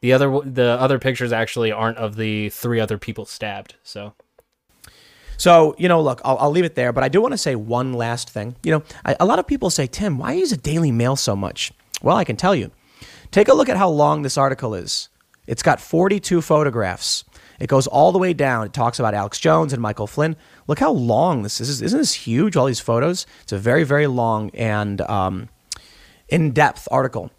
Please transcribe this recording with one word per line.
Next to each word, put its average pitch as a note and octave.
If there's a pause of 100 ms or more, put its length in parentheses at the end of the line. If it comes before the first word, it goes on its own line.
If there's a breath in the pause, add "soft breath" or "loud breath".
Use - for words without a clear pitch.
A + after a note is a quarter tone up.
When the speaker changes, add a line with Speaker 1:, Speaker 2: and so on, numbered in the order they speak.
Speaker 1:
The B2
other C#3
w-, C3+
the B2
other C3
pictures B2
actually A2+
aren't A2
of G#2+
the G#2+
three A#2+
other G#2+
people G#2+
stabbed, G2+
so. G2+ (1200 soft breath)
Speaker 2:
So, E3
you F3
know, E3+
look, C3+
I'll, C3+
I'll C#3
leave F3
it D#3+
there, B2
but C3
I C3+
do D#3+
wanna B3
say C3+
one A#2+
last A#2
thing. A2+
You D#3+
know, D3+ (220 loud breath)
I, -
a E3+
lot A3
of F4
people C4
say, C#3+
"Tim, F3
why -
use F4
a F#3
Daily D3+
Mail A#2+
so A2+
much?" - (300)
Well, E3+
I G3+
can A#2
tell F#3+
you. A#2+ (640 loud breath)
Take G#3
a C4+
look C#4+
at B3
how F#3+
long D3+
this C3+
article C3
is. - (400)
It's A#2+
got D3
forty-two F3+
photographs. A#2 (360 soft breath)
It -
goes C3+
all D#3
the F#3+
way F3+
down. C3
It G2
talks A#2+
about A2
Alex G#2
Jones D#3+
and A#2+
Michael G#2+
Flynn. D#3 (320 soft breath)
Look -
how D4
long C3
this -
is. A#2+
Isn't G3
this D4+
huge, D#3+
all C3
these B2
photos? C#3 (160 soft breath)
It's -
a G2+
very, B2
very D3
long A2+
and, G#2
um, F#2+ (800 loud breath)
in-depth D3+
article. B2